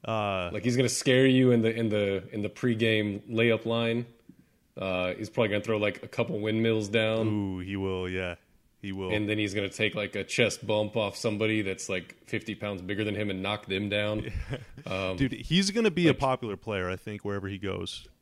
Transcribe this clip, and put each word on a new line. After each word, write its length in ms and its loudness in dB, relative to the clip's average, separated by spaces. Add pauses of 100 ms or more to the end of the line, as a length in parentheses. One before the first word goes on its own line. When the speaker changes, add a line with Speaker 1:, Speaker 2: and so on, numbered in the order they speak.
Speaker 1:
Uh, 480 -2
Speaker 2:
Like, 120 -6
he's 120 2
gonna 120 4
scare 380 4
you 260 8
in 100 6
the, 100 4
in 160 0
the, 440 0
in 100 -4
the 60 -2
pregame 720 2 (100)
layup 340 4
line. 420 0 (720)
Uh, 380 -2
he's 160 -8
probably 200 2
gonna 120 0
throw, 140 0
like, 260 0
a 60 -14
couple 320 -2
windmills 480 2
down. 400 2
Speaker 1:
Ooh, 320 -2
he 160 -6
will, 320 -2
yeah. 260 -4 (480)
He 100 -8
will. 180 -6
Speaker 2:
And 180 0
then 100 0
he's 140 -2
gonna 160 -4
take, 260 -2
like, 220 -4
a 80 -4
chest 420 0
bump 300 0
off 200 0
somebody 460 0
that's, 280 -6
like, 260 -6 (100)
fifty 280 -6
pounds 260 -8
bigger 240 -4
than 100 -2
him 160 -2
and 120 -4
knock 240 -4
them 220 -2
down. 480 -2
Speaker 1:
<laughs> 40 -4 (460)
Speaker 2:
Um, 320 -2
Speaker 1:
Dude, 140 2
he's 380 0
gonna 200 2
be 160 2
a 60 8
Speaker 2:
like 60 0
Speaker 1:
popular 380 2
player, 320 -2
I 80 -2
think, 260 -10
wherever 240 -4
he 120 -6
goes. 500 -6 (140)